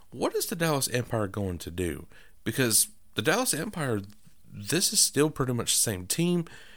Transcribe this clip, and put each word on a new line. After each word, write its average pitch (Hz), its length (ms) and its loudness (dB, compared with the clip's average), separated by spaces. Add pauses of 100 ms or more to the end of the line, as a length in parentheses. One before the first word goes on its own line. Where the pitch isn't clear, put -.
(100)
What - 240 -2
is 427 120 0
the 214 100 -4
Dallas 156 320 2
Empire 113 400 0
going 95 300 -2
to - 120 -10
do? 82 360 -4 (380)
Because 113 440 2 (260)
the - 80 -2
Dallas 196 320 2
Empire, 143 480 -2 (500)
this 104 400 0
is 214 80 4
still 147 300 4
pretty 127 240 -2
much 117 180 0
the - 80 4
same 90 260 0
team. 170 380 2 (320)